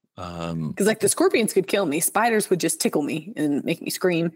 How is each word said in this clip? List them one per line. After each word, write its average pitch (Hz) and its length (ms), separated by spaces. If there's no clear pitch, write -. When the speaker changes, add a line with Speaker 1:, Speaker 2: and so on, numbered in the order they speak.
Speaker 1:
Um, 85 560
Speaker 2:
'Cause, 196 140
like, 220 140
the 202 80
scorpions 311 420
could 185 160
kill 202 180
me. 147 140
Spiders 220 500
would 180 100
just 165 200
tickle 151 220
me 156 340
and 143 300
make 165 160
me - 80
scream. 170 460